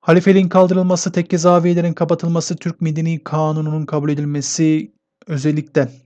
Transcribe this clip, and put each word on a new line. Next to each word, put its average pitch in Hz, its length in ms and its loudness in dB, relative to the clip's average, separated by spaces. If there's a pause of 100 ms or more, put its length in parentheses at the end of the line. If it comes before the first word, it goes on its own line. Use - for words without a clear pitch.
Halifeliğin 185 480 4
kaldırılması, 180 640 2
tekke 175 260 -2
zaviyelerin 175 540 2
kapatılması, 170 640 -2
Türk - 240 -8
Medeni 160 440 -4
Kanunu'nun 156 600 -2
kabul 147 240 -2
edilmesi 147 840 -2 (340)
özellikle 147 680 -2 (140)